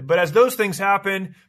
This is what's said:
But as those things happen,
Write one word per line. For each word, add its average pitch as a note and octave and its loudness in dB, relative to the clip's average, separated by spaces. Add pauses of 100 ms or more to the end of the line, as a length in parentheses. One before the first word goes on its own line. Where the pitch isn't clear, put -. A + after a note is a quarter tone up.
But D#3+ 0
as E3+ 0
those B3 4
things G3+ -2
happen, G3 -2 (120)